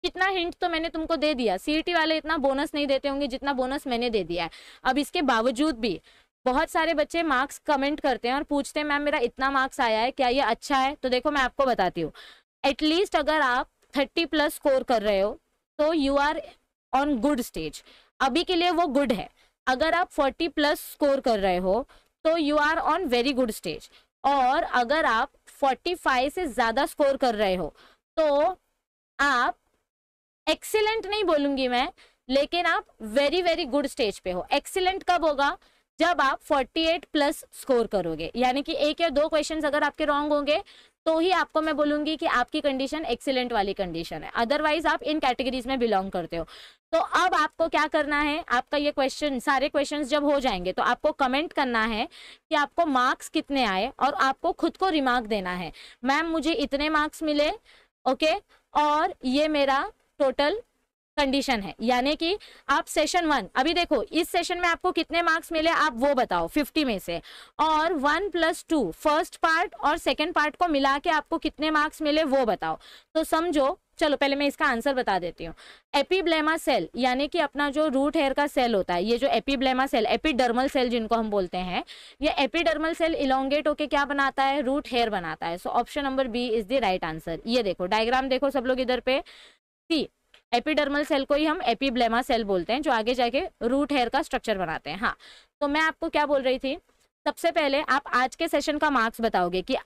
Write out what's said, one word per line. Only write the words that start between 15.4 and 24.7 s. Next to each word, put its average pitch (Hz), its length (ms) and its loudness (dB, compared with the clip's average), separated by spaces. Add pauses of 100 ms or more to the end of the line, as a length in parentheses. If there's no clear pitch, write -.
तो 302 160 4
you 277 240 2
are 294 180 2 (600)
on 277 240 2
good 247 320 0
stage। 156 320 -8 (360)
अभी 269 240 2
के 359 100 -2
लिए 349 160 2
वो 339 160 2
गुड 269 260 2
है। 190 180 -4 (360)
अगर 277 280 2
आप 359 160 0
फ़ोर्टी 294 380 0
प्लस 294 320 0
स्कोर 277 400 0
कर 233 180 2
रहे 190 180 2
हो, 190 320 0 (360)
तो 320 60 4
you 302 280 2
are 302 200 2
on 320 260 0
very 247 300 0
good 240 260 -2
stage। - 320 -12 (320)
और 277 380 4
अगर 254 420 0